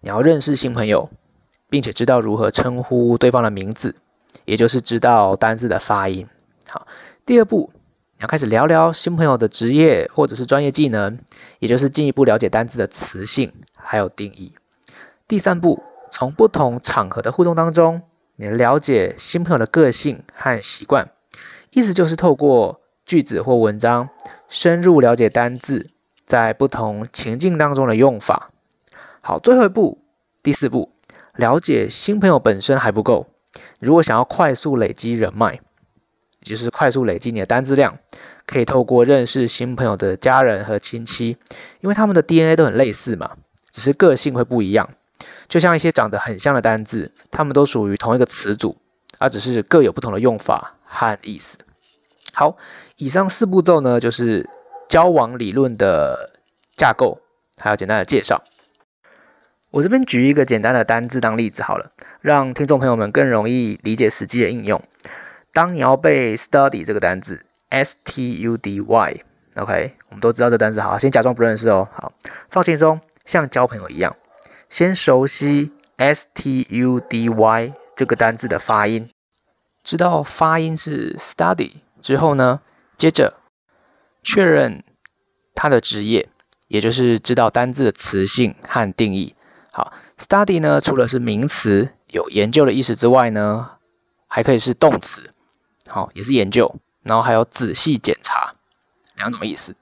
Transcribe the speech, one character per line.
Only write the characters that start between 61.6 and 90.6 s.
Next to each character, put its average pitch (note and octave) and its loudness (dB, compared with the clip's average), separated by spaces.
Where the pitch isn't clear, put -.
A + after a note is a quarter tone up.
好 - -6
了， - -12
让 C#3 0
听 C#3+ -4
众 C#3 4
朋 C3 0
友 A#2+ 2
们 G#2 -4
更 C#3 2
容 A2 2
易 A#2+ -2
理 A2 -4
解 A2+ 2
实 - -4
际 A#2+ -2
的 G2 0
应 A2 -8
用。 G2+ -2
当 F3 0
你 D#3 -4
要 C3 4
背 C3+ 2
study B2+ 0
这 G#2 -4
个 G2+ -2
单 F#2 -2
字 F2+ -16
，S C3+ -4
T B2 -8
U A#2 -4
D G2+ -8
Y，OK， - -4
我 - -20
们 G2+ -16
都 A2+ 2
知 A#2+ -2
道 A#2+ 2
这 A#2 2
单 A2 0
字， G#2+ -4
好， G2 -4
先 C3+ 2
假 B2+ 4
装 B2 0
不 A#2+ 0
认 A2+ 0
识 A2+ 0
哦。 G2 2
好， - -16
放 F#3 0
轻 E3+ 0
松， D#3 2
像 D#3 -2
交 B2+ 0
朋 A2 -6
友 F#2 -14
一 C2 -14
样， E2+ -4
先 F3+ 0
熟 C3+ 2
悉 C#3+ -2
S C#3+ 0
T C3 -4
U B2 0
D A#2 -4
Y A2+ 2
这 C3+ -2
个 A#2 0
单 A2+ 0
字 A#2 -10
的 G#2+ -2
发 G#2 0
音， A2+ -6
知 - -8
道 E3+ 0
发 D#3+ 0
音 D#3+ -4
是 - -8
study - -4
之 C3+ -2
后 D3 2
呢， B2+ 2
接 - 2
着 - 2
确 G3 2
认 C3+ 2
他 - -2
的 B2+ 4
职 G#2 -4
业， G#2+ 0
也 G#2 -2
就 A2+ 0
是 A#2+ 2
知 - -2
道 A#2+ 4
单 B2 -2
字 C3+ -2
的 G#2+ 2
词 - -2
性 A#2+ -2
和 G#2+ -2
定 G#2 -2
义。 F#2 -8
好， - -8
study G3 2